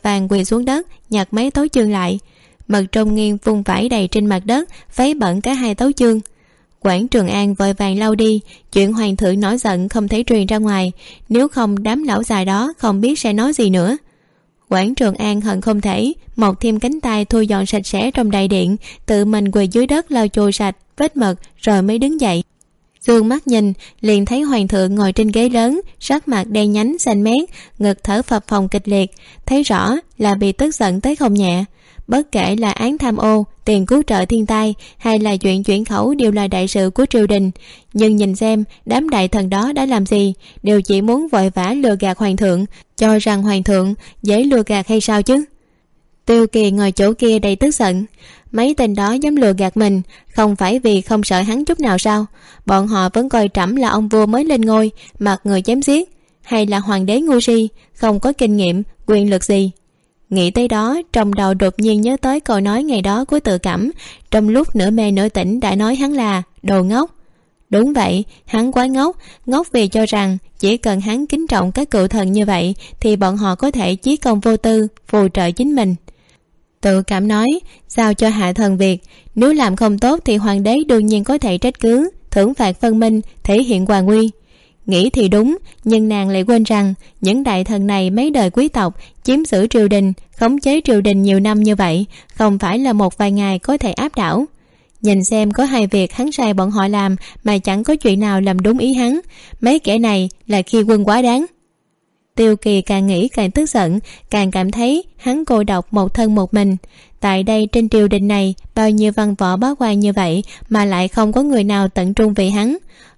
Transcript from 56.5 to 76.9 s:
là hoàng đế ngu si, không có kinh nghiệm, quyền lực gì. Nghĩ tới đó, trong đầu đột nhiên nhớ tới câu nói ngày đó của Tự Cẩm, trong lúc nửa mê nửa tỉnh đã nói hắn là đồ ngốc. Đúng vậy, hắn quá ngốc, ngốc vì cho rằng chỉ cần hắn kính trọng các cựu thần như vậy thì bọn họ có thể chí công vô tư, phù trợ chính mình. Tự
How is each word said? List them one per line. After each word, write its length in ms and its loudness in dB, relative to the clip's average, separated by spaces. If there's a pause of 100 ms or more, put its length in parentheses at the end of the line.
là 140 -2
hoàng 260 -2
đế 160 0
ngu 180 2
si, 300 0 (240)
không 260 0
có 140 0
kinh 240 0
nghiệm, 260 0 (220)
quyền 240 2
lực 140 0
gì. 280 0 (580)
Nghĩ 220 0
tới 160 0
đó, 340 -2 (120)
trong 220 0
đầu 180 0
đột 260 0
nhiên 220 2
nhớ 200 0
tới 180 -2
câu 200 -2
nói 240 0
ngày 180 -2
đó 240 -2
của 140 -2
Tự 180 0
Cẩm, 340 -4 (400)
trong 180 2
lúc 260 0
nửa 140 0
mê 220 0
nửa 180 0
tỉnh 300 -2
đã 160 -2
nói 200 0
hắn 180 -2
là 300 -2 (200)
đồ 200 2
ngốc. 320 -2 (540)
Đúng 240 2
vậy, 300 0 (220)
hắn 260 -2
quá 140 2
ngốc, 320 0 (280)
ngốc 260 -2
vì 160 2
cho 180 0
rằng 320 -2 (220)
chỉ 180 0
cần 240 -2
hắn 260 -4
kính 200 -4
trọng 240 0
các 200 -4
cựu 160 2
thần 240 0
như 140 2
vậy 300 -2 (240)
thì 160 2
bọn 220 0
họ 180 -2
có 160 -2
thể 240 -2
chí 220 -2
công 220 0
vô 180 2
tư, 300 2 (200)
phù 200 2
trợ 240 -2
chính 240 0
mình. 200 0 (840)
Tự 200 2